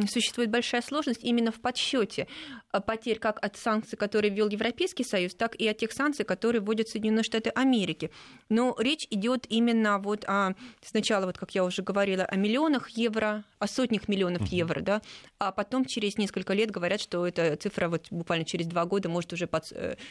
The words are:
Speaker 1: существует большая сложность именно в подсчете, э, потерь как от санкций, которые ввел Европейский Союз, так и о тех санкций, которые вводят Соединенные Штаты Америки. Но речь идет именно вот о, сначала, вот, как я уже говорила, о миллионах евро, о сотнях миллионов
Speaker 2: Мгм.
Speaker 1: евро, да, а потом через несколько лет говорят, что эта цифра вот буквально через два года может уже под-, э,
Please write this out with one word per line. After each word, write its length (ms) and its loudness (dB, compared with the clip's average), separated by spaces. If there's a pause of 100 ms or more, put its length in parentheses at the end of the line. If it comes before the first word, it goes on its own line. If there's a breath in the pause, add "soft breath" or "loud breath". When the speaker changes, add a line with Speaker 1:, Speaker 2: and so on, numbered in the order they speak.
Speaker 1:
существует 420 0
большая 300 0
сложность 420 -2
именно 280 2
в 100 -6
подсчете, 640 -2 (460 loud breath)
э, 80 0
потерь 380 -2
как 260 -2
от 120 -4
санкций, 420 -2
которые 320 2
ввел 180 2
Европейский 560 -2
Союз, 300 0
так 200 -2
и 140 0
о 60 0
тех 180 -4
санкций, 320 0
которые 360 0
вводят 280 -2
Соединенные 360 2
Штаты 260 -2
Америки. 600 2 (380 loud breath)
Но 300 4
речь 320 0
идет 400 0
именно 480 4
вот 280 -4
о, 280 2 (280 loud breath)
сначала, 440 2
вот, 100 -4
как 180 -10
я 100 4
уже 180 -2
говорила, 420 2
о 120 -2
миллионах 540 2
евро, 540 0 (140)
о 80 -2
сотнях 420 0
миллионов 340 2
Speaker 2:
Мгм. 80 0
Speaker 1:
евро, 300 0
да, 220 0 (360 loud breath)
а 140 -2
потом 320 0
через 320 -2
несколько 380 0
лет 160 2
говорят, 300 -2
что 260 -2
эта 300 2
цифра 320 -2
вот 220 -2
буквально 340 -2
через 220 -4
два 200 0
года 220 0
может 240 -2
уже 140 -4
под-, 260 -4
э, 240 -6 (140)